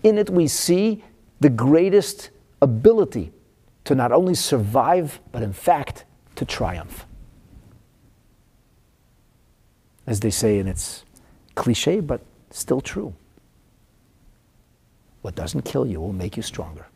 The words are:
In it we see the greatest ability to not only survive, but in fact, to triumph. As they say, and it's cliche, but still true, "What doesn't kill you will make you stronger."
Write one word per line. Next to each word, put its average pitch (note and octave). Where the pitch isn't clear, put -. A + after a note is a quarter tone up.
In G#3+
it G3
we F3
see G3+
the D3
greatest D#3+
ability C3
to C#3+
not B2
only F3+
survive, C3+
but A#2
in G#2
fact, -
to C#3+
triumph. F2+
As A2
they A2
say, G#2
and F#2+
it's -
cliche, E3
but C#3
still -
true, G3
"What F#2
doesn't -
kill C3+
you F2
will F#2+
make F2+
you A2+
stronger." D#2+